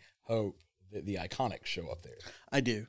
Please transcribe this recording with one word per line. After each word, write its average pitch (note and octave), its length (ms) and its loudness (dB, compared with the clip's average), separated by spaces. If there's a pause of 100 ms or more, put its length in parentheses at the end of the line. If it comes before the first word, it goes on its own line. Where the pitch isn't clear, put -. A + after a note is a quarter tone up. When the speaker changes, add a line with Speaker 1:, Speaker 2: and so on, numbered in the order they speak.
(220)
Speaker 1:
hope A2 380 0 (320)
that F2 140 -6
the G2 100 0
Iconics G#2 500 -2
show E2+ 220 -2
up - 140 -6
there. - 160 -16 (340)
Speaker 2:
I C3+ 80 8
do. A2 280 2